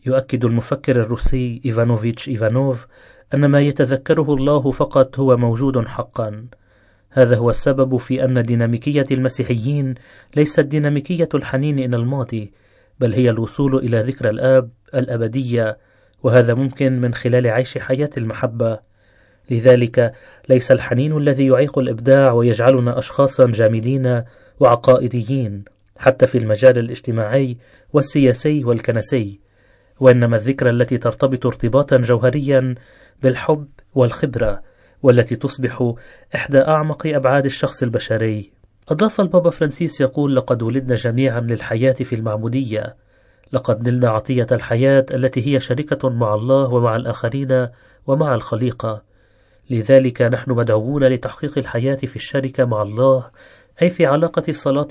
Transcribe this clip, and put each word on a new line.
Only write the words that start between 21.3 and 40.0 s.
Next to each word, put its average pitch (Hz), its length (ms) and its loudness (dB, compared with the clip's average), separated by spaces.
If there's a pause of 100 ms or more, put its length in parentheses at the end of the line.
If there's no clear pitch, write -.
يعيق 135 320 2
الإبداع 127 520 4
ويجعلنا 120 640 2
أشخاصا 135 540 2
جامدين 117 720 0 (360)
وعقائديين، 120 1040 2 (340)
حتى - 300 2
في 127 100 0
المجال 117 400 4
الاجتماعي 120 800 -4 (360)
والسياسي 143 720 2
والكنسي، 113 760 -2 (600)
وإنما 123 360 6
الذكرى 127 340 0
التي 120 280 0
ترتبط 127 480 -2
ارتباطا 131 520 0
جوهريا 127 800 0 (480)
بالحب 143 440 0 (280)
والخبرة، 120 640 0 (420)
والتي 120 320 4
تصبح 123 580 -4 (420)
إحدى 139 260 0
أعمق 156 460 0
أبعاد 135 380 2
الشخص - 380 -4
البشري." 110 680 -4 (380)
أضاف 208 320 0
البابا 175 280 2
فرانسيس 160 520 -4